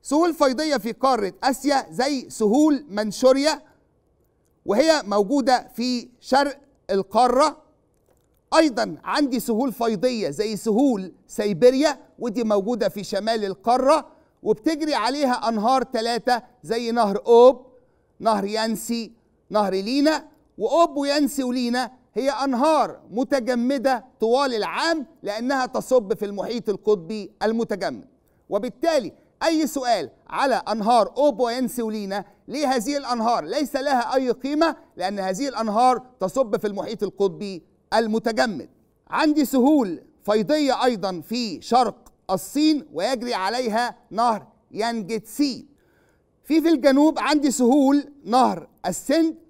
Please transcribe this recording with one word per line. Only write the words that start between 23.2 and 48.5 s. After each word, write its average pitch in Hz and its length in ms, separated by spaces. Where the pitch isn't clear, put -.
طوال 254 340
العام 240 520
لأنها 247 420
تصب 214 480
في 202 120
المحيط 202 440
القطبي 202 640
المتجمد، 202 640
وبالتالي 247 640
أي 311 240
سؤال 233 440
على 233 280
أنهار 214 640
أوب 269 220
ويانسي 240 420
ولينا، 208 440
ليه 277 200
هذه 262 300
الأنهار 233 460
ليس 254 320
لها 262 400
أي 262 160
قيمة؟ 302 440
لأن 202 240
هذه 190 280
الأنهار 233 580
تصب 214 380
في 214 100
المحيط 202 360
القطبي 190 600
المتجمد. 220 760
عندي 302 380
سهول 254 580
فيضية 226 600
أيضًا 190 380
في 214 400
شرق - 520
الصين، 294 600
ويجري 233 400
عليها 220 600
نهر 220 380
يانجتسي. 226 960
في، 311 180
في 320 80
الجنوب 285 500
عندي 277 320
سهول 269 600
نهر 214 440